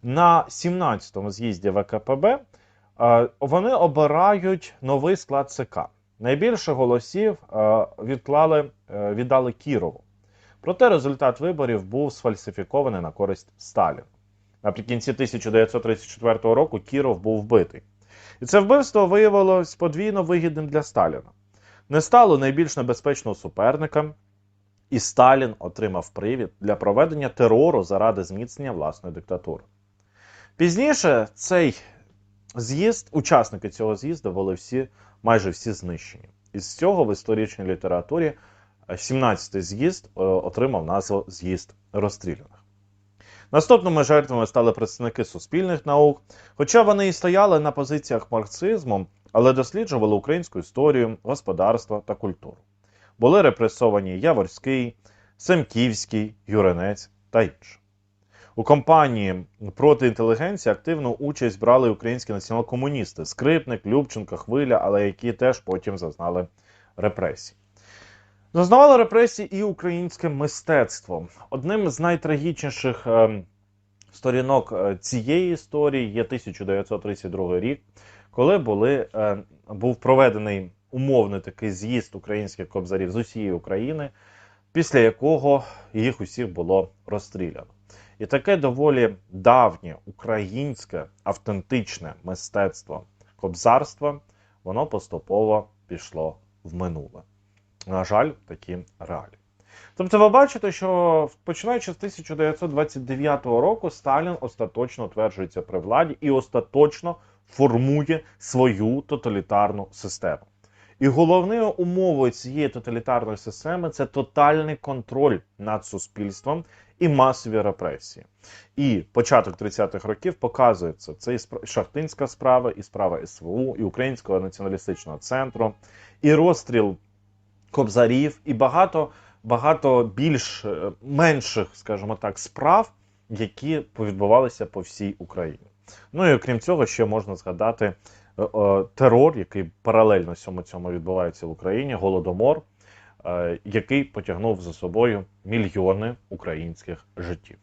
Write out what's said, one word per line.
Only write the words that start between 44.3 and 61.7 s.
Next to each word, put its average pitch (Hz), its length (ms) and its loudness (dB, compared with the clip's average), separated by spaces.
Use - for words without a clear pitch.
стали 117 260 2
представники 113 520 -6
суспільних 170 640 -6
наук, 147 360 4
хоча 147 280 4
вони 202 260 4
і 180 40 -2
стояли 180 480 4
на 151 120 -2
позиціях 139 600 -4
марксизму, 117 720 -4
але 123 200 6
досліджували 131 640 0
українську 151 440 -4
історію, 123 640 0
господарство 104 840 -2
та 104 80 -6
культуру. 92 420 -10
Були 156 240 6
репресовані 104 800 2
Яворський, 127 760 -2
Семківський, 113 960 -2
Юринець 98 640 0
та 113 120 4
інші. - 360 -6
У 113 60 -4
кампанії 120 840 4
проти 143 320 4
інтелігенції 113 680 0
активну 147 380 -4
участь 123 500 -4
брали 120 300 4